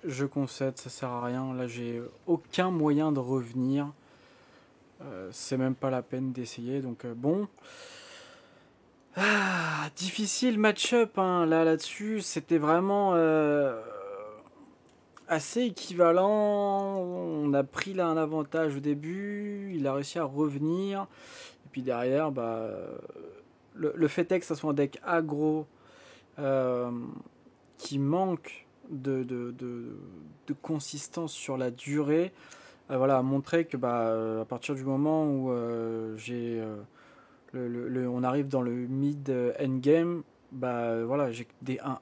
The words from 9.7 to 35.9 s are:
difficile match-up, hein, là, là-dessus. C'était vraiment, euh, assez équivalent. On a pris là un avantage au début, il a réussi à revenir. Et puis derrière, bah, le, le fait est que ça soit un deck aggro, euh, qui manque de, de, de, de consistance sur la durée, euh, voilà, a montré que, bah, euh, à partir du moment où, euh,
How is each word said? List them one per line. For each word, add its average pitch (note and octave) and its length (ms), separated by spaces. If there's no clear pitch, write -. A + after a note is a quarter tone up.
difficile G#3 640
match-up, A3 580
hein, F3+ 280
là, D#3+ 180
là-dessus. G3+ 560
C'était E3 380
vraiment, F#3 560
euh, D3 680
assez E3 320
équivalent. G3 1400
On F3 560
a C#3 100
pris F#3+ 300
là F3+ 160
un D#3+ 80
avantage D#3 580
au C#3 60
début, G3 920
il C#3+ 140
a C3+ 60
réussi C#3 260
à D#3+ 60
revenir. D#3 840
Et - 100
puis C3 60
derrière, C3 500
bah, A2+ 380
le, D3+ 200
le E3 140
fait E3+ 240
est F#3 80
que F3+ 60
ça D#3+ 100
soit D#3 140
un C#3+ 40
deck C#3 300
aggro, D#3 640
euh, B2+ 500
qui - 220
manque E3+ 680
de, C3+ 340
de, B2 280
de, A#2+ 460
de D3 60
consistance D3+ 800
sur - 240
la B2+ 140
durée, D3 600
euh, C3 60
voilà, C3+ 200
a B2+ 60
montré C#3 420
que, E3 100
bah, A#2+ 280
euh, A2+ 400
à - 20
partir B2 280
du C3 120
moment D3+ 400
où, C3 260
euh, A2+ 640